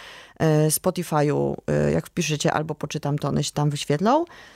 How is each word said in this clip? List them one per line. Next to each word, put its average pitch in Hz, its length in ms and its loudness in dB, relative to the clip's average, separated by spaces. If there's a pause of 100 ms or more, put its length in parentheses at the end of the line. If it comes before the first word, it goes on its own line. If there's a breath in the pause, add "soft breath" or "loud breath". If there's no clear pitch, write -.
(400 loud breath)
e, 156 280 4
Spotify'u. 147 880 0 (120)
E, 147 240 2
jak 165 160 -2
wpiszecie 151 460 -2
albo 156 220 -4
poczytam, 147 420 -4
to 151 100 -4
one 147 160 0
się - 80 -6
tam 147 180 0
wyświetlą. 190 560 2 (300 loud breath)